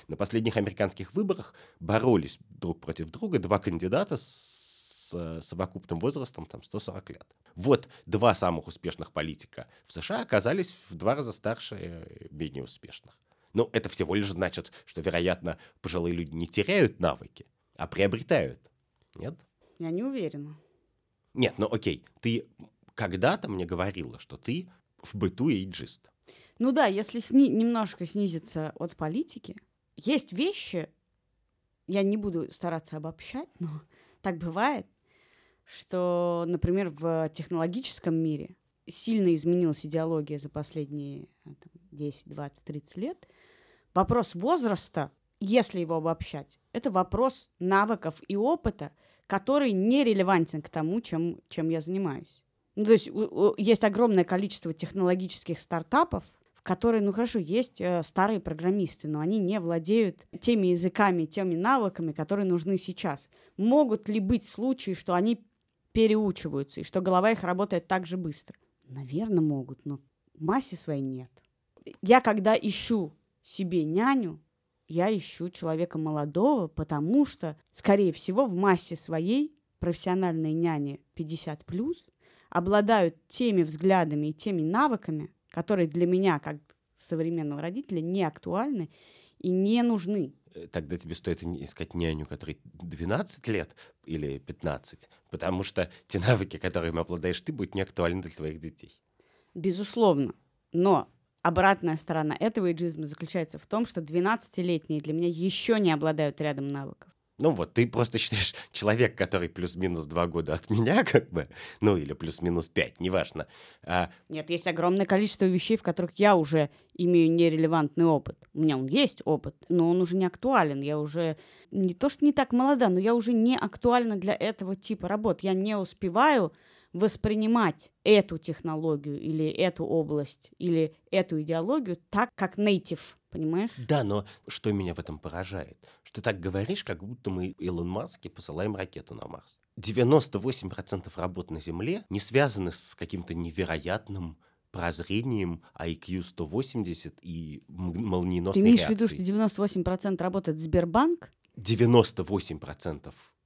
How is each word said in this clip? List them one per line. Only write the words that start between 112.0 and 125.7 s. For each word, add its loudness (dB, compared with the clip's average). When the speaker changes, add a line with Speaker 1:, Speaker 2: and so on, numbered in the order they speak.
Speaker 1:
плюс-минус -2
пять, -2
неважно, -2
а 0
Speaker 2:
Нет, -8
есть -4
огромное 0
количество 2
вещей, 2
в -6
которых -2
я 6
уже 2
имею 4
нерелевантный 4
опыт. 2
У -6
меня 4
он -2
есть 2
опыт, -2
но 4
он 4
уже 0
не 2
актуален. 2
Я -2
уже -2
не 0
то, 0
что 0
не 6
так 2
молода, 4
но 4
я 2
уже 2
не 4
актуальна 2
для 0
этого -4
типа -8
работ. 0
Я 0
не 0